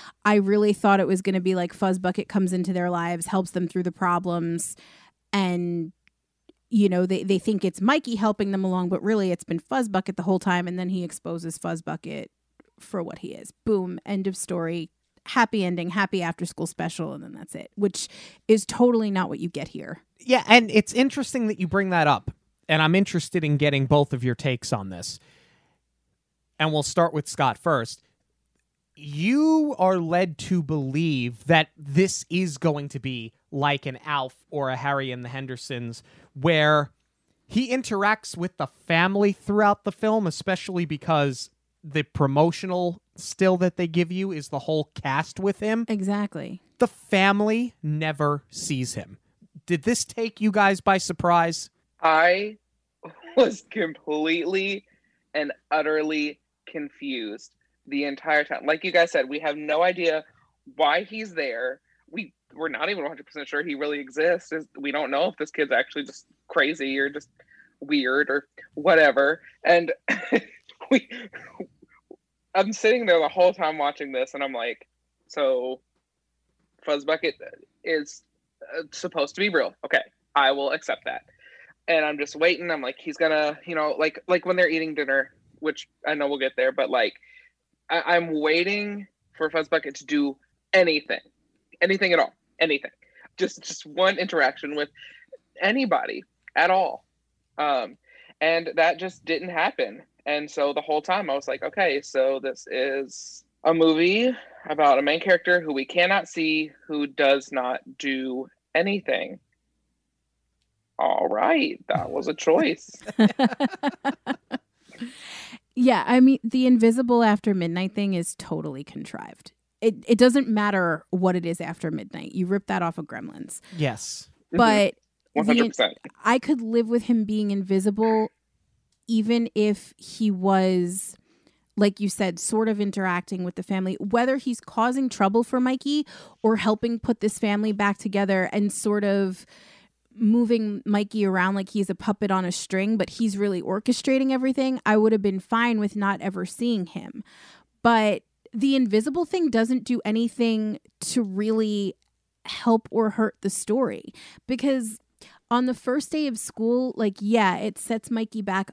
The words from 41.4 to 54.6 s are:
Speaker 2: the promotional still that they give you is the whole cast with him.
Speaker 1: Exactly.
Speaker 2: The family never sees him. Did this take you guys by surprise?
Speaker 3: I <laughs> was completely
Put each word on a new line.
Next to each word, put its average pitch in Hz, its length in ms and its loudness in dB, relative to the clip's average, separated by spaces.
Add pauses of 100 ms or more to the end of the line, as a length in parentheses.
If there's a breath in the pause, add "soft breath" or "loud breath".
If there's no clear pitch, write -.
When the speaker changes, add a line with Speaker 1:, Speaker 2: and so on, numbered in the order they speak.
Speaker 2:
the 151 180 -2
promotional 170 1000 0 (140)
still 185 420 2
that 180 180 0
they 180 100 -2
give 170 260 0
you 190 180 -4
is 151 180 -10
the 139 120 -6
whole 156 340 -2
cast 143 460 -4
with 196 200 -2
him. 220 280 -2
Speaker 1:
Exactly. 202 720 -4 (160)
Speaker 2:
The - 80 2
family 208 960 0
never 151 680 -2
sees 127 440 -4
him. 98 240 -12 (480)
Did 170 160 -2
this 233 220 0
take - 360 -8
you 214 100 2
guys 196 300 4
by 196 180 2
surprise? 170 720 0 (320)
Speaker 3:
I 180 560 4 (400)
<laughs> - 400 -18
was 214 340 4
completely 175 1160 -2 (480)